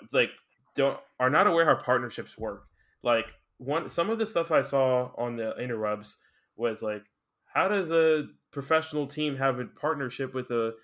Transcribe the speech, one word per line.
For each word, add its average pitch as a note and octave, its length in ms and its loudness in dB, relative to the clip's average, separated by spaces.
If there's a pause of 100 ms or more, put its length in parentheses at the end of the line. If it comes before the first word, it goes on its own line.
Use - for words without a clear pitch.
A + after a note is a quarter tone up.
(140)
like, B2 160 2 (460)
don't, C3+ 240 0 (200)
are B2+ 100 2
not E3+ 180 4
aware E3 180 4
how D3 100 6
partnerships B2 600 -2
work. G#2 300 -8 (340)
Like, A2+ 320 0 (240)
one, D3 320 -4
some E3+ 200 0
of A3 100 0
the A3+ 80 0
stuff E3 240 -2
I D3+ 100 4
saw C3 560 2
on A#2+ 180 -4
the A2 240 -4
interwebs G#2+ 560 -4 (400)
was A2+ 260 -2
like, G#2+ 220 -4 (500)
"How E3 140 2
does G3 240 -2
a D#3+ 380 4 (220)
professional D3 560 0
team D3 300 -4
have C3 220 0
a B2 60 -6
partnership C#3 680 -4
with B2+ 180 -6
a A2+ 320 0